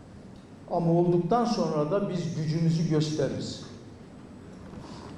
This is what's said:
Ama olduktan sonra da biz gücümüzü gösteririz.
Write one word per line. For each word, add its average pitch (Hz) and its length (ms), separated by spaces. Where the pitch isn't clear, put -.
Ama 170 220
olduktan 175 520
sonra 160 460
da 196 200
biz - 260
gücümüzü 160 540
gösteririz. 147 760